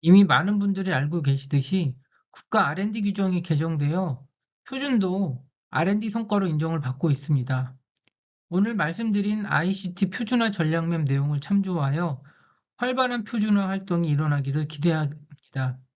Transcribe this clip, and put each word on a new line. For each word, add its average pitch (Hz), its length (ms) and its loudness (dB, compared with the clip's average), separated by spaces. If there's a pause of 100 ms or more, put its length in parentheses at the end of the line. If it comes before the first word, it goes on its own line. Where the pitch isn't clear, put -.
이미 185 220 10
많은 180 360 2
분들이 190 340 0
알고 151 280 0
계시듯이 139 720 0 (360)
국가 - 360 0
알앤디 202 360 -2
규정이 190 380 0
개정되어 160 840 -2 (420)
표준도 196 800 -2 (240)
알앤디 208 400 0
성과로 208 380 -2
인정을 160 340 -2
받고 131 280 -2
있습니다. 131 680 -2 (760)
오늘 208 260 0
말씀드린 208 720 -2
아이씨티 180 640 -2
표준화 233 400 0
전략맵 165 540 0
내용을 143 340 0
참조하여 165 840 0 (560)
활발한 247 460 -2
표준화 208 440 0
활동이 190 420 -2
일어나기를 147 580 0
기대합니다. 143 1120 -4 (160)